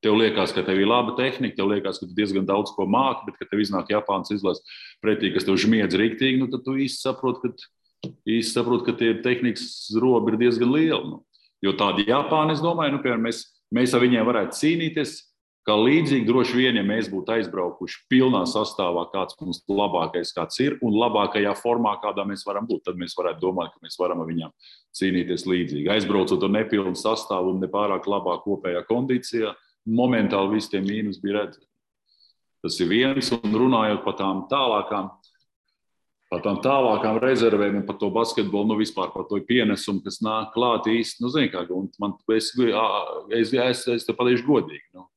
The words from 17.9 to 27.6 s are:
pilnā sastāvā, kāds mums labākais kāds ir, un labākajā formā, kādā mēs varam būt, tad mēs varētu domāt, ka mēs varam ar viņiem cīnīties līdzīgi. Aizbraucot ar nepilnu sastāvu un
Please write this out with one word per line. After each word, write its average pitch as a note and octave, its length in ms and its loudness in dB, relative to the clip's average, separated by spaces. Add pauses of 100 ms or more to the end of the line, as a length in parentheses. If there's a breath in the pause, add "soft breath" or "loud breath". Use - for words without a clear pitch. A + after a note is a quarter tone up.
pilnā B2+ 400 6
sastāvā, F2 640 -2
kāds F#2+ 280 -4
mums F2+ 280 -8
labākais F2 640 0
kāds E2 300 -6
ir, C#3+ 180 0
un A2 160 0
labākajā G#2 640 2
formā, A#2 420 0
kādā G2+ 260 -4
mēs G2+ 200 -8
varam G2+ 220 -4
būt, - 180 -4
tad F2+ 140 -6
mēs E2+ 160 -8
varētu E2+ 260 -4
domāt, F2+ 320 -2
ka - 100 -20
mēs - 160 -18
varam F2+ 220 -2
ar D#2+ 60 -8
viņiem E2 240 -6 (440 loud breath)
cīnīties F2 520 -2
līdzīgi. D#2 440 -2
Aizbraucot G2 540 2
ar G2 100 2
nepilnu G2+ 400 0
sastāvu F#2+ 560 0
un F#2+ 80 -2